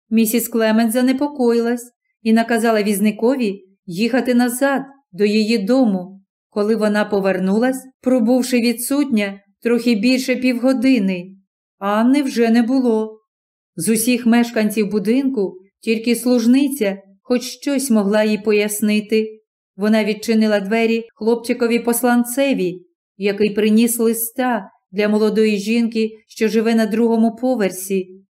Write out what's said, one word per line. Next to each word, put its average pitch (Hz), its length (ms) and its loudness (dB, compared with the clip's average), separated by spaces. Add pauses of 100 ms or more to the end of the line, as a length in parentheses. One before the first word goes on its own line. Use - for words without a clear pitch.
місіс 226 380 0
Клеменс 220 460 0
занепокоїлась 247 960 0 (300)
і 220 120 2
наказала 226 500 2
візникові 214 760 0 (240)
їхати 233 480 -2
назад 247 480 0 (300)
до 190 140 0
її 214 320 2
дому. 202 640 0 (280)
Коли 208 260 -2
вона 208 300 0
повернулась, 196 840 0 (140)
пробувши 247 600 2
відсутня 233 800 -2 (220)
трохи 233 340 0
більше 254 400 0
півгодини, 247 1000 0 (440)
Анни 226 440 2
вже 226 260 0
не 233 120 4
було. 226 580 0 (560)
З 175 140 -6
усіх 233 360 0
мешканців 226 680 0
будинку 220 680 -2 (240)
тільки 226 340 -2
служниця 240 840 0 (240)
хоч 247 200 -2
щось 277 500 -4
могла 214 320 2
їй 214 140 0
пояснити. 214 880 0 (480)
Вона 214 280 2
відчинила 214 560 0
двері 226 440 0 (120)
хлопчикові-посланцеві, 233 1600 0 (380)
який 202 320 0
приніс 220 500 2
листа 226 720 -4 (220)
для 208 180 -2
молодої 214 480 2
жінки, 220 540 -2 (160)
що - 200 -4
живе 226 280 0
на 226 100 2
другому 226 500 0
поверсі. 196 720 -2 (260)